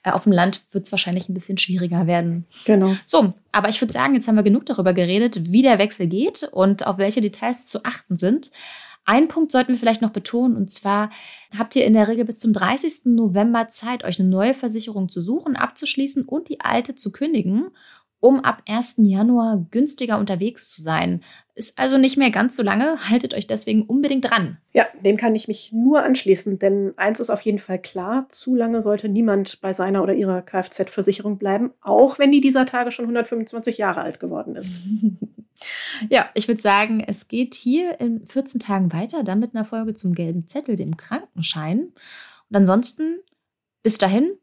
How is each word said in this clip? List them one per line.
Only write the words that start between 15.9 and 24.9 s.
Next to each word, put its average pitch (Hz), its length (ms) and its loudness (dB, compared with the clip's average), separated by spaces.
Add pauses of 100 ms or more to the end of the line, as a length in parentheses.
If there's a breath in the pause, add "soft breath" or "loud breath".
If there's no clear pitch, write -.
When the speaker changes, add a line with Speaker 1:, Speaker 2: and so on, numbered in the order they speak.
Speaker 1:
und 330 260 -8
die - 120 -12
alte 240 340 -4
zu - 160 -8
kündigen, 277 560 -2 (540 soft breath)
um 254 180 6
ab 233 260 -2
ersten 226 380 0
Januar 214 680 2
günstiger 240 480 0
unterwegs 202 520 -4
zu - 120 -16
sein. 165 400 -2 (340 loud breath)
Ist - 220 -4
also 262 200 2
nicht 269 180 4
mehr 262 160 4
ganz 240 240 0
so 240 80 -2
lange, 226 460 0
haltet 247 240 0
euch - 140 -8
deswegen 220 340 0
unbedingt 262 500 0
dran. 180 280 0 (120)
Speaker 2:
Ja, 226 160 4 (160)